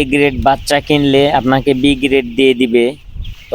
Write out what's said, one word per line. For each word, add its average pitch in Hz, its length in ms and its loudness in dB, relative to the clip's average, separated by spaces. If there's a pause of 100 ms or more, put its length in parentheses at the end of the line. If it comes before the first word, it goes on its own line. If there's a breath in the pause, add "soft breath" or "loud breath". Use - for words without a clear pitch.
গ্রেড 143 300 0 (120)
বাচ্চা 139 340 0
কিনলে 143 420 2 (100)
আপনাকে 131 400 0
বি 135 220 0
গ্রেড 131 400 -2
দিয়ে 131 180 4
দিবে। 120 320 0 (600)
তো - 100 -8